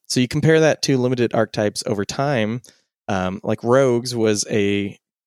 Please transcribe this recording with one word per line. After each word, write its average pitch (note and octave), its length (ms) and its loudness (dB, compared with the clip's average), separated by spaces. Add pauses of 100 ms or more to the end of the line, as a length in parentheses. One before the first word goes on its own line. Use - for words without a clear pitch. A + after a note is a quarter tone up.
so - 120 -2
you B2+ 80 2
compare D#3 340 2
that D3+ 220 2
to C3+ 140 2
limited B2 360 0
archetypes G#2+ 520 -2
over G2+ 200 -2
time. B2 560 -2 (480)
Um, F#2 340 -2
like, G#2+ 200 -4
Rogues B2 520 2
was A2 340 2
a, G2+ 480 0 (300)